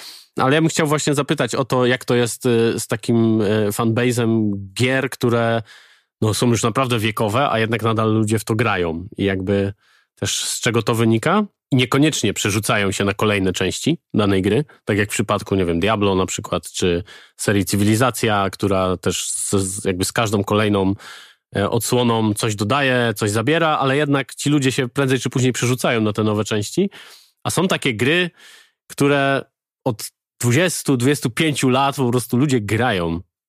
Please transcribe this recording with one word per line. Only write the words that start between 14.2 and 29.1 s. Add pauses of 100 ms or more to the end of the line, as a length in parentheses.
gry, (200)
tak
jak
w
przypadku,
nie
wiem,
Diablo
na
przykład,
czy (340)
serii
Cywilizacja,
która
też
z,
z,
jakby
z
każdą
kolejną, (640)
e,
odsłoną
coś
dodaje,
coś
zabiera, (120)
ale
jednak
ci
ludzie
się
prędzej
czy
później
przerzucają
na
te
nowe
części. (540)
A
są
takie
gry, (580)
które (440)